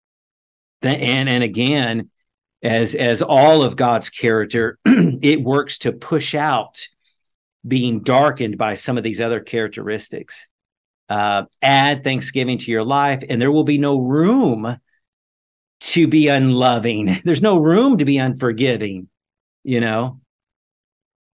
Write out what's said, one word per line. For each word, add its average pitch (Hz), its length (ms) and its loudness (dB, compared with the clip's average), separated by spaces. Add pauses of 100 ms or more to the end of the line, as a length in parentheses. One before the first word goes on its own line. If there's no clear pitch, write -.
(800)
th-, 139 180 -2
and, 131 300 -2
and 123 140 0
again, 117 680 -2 (520)
as, 113 340 -2
as 120 260 0
all 151 420 6
of 113 120 -2
God's 120 340 0
character, 113 720 -2
<clears throat> - 40 -10
it 151 560 4
works 135 380 -2
to 120 120 -2
push - 440 -4
out 143 520 -4 (800)
being 123 360 -2
darkened 131 560 0
by 107 180 -2
some 123 220 -6
of 107 60 -4
these 110 180 -6
other 117 180 -2
characteristics. 107 1040 -8 (640)
Uh, 101 340 -2 (180)
add 135 420 2
thanksgiving 127 540 -4
to - 140 -8
your 110 120 -2
life, 139 440 0
and 120 140 -2
there 139 100 2
will 151 120 2
be 147 140 0
no 143 220 0
room 135 800 0 (1000)
to - 280 2
be 147 220 4
unloving. 123 920 0
<laughs> - 40 -16
There's 165 160 0
no 202 160 4
room 196 400 4
to 151 80 2
be 139 120 2
unforgiving, 117 920 -2 (540)
you 123 180 -2
know? 117 400 -4 (1120)